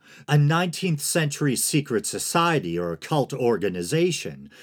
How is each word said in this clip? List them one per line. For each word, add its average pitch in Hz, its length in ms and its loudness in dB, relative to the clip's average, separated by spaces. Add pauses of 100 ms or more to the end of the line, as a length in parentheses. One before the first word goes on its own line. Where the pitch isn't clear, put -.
(260)
a 147 100 4
nineteenth 160 640 2
century 147 540 0
secret 123 500 0
society 127 760 0
or 87 140 -2
occult 131 400 -2
organization 101 1200 -2 (120)